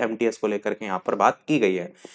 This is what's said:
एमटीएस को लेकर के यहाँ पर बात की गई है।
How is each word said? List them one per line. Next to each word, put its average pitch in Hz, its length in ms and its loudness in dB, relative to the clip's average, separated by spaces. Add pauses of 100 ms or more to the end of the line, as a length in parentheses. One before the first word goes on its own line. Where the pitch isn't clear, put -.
एमटीएस 113 360 0
को 107 100 -2
लेकर 104 260 -2
के 110 120 -10
यहाँ 92 200 -4
पर - 100 -2
बात 101 320 4
की 151 120 2
गई 95 160 4
है। 90 180 -6 (220)